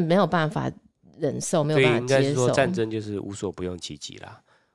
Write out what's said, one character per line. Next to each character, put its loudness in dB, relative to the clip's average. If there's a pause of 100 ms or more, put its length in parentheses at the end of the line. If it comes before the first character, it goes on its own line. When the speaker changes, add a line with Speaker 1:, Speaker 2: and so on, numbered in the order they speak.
Speaker 1:
没 2
有 4
办 0
法 -4 (460)
忍 -2
受， 0
没 0
有 4
办 6
法 2
接 -
受。 -6
Speaker 2:
所 4
以 6
应 2
该 0
是 -2
说 2
战 2
争 -2
就 -4
是 -6
无 -8
所 -6
不 -10
用 -6
其 -14
极 -16
啦。 -20 (320)